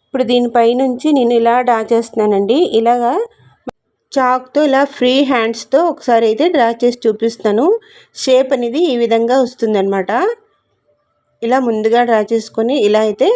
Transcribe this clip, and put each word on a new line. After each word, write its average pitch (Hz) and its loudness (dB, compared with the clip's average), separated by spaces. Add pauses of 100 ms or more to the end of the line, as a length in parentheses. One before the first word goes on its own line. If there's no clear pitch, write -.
ఇప్పుడు 254 -4
దీనిపై 240 0 (100)
నుంచి 254 -2
నేను 247 2
ఇలా 233 2 (120)
డ్రా 240 2 (140)
చేస్తున్నానండి. 214 0 (200)
ఇలాగా 240 0 (1000)
చాక్తో 254 0
ఇలా 269 2 (120)
ఫ్రీ 247 0 (180)
హ్యాండ్స్తో 233 -2
ఒకసారి 233 0
అయితే 220 0
డ్రా 269 2 (140)
చేసి 240 0
చూపిస్తాను. 226 -2 (500)
షేప్ 262 0
అనేది 240 -4 (120)
ఈ - 0
విధంగా 233 0
వస్తుందన్నమాట. 196 -2 (1300)
ఇలా 240 0
ముందుగా 226 0
డ్రా 226 2
చేసుకొని 226 -4 (100)
ఇలా 214 2
అయితే 214 0